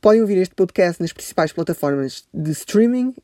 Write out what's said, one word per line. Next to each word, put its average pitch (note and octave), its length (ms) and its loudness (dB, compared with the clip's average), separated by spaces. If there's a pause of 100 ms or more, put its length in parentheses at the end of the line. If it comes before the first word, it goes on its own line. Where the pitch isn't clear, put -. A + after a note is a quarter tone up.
Podem G#3+ 200 6
ouvir G3+ 180 0
este F#3 160 -2
podcast F3+ 460 0
nas E3 120 -4
principais - 400 -4
plataformas C#3+ 800 -4
de D#3 200 -6
streaming B3 720 0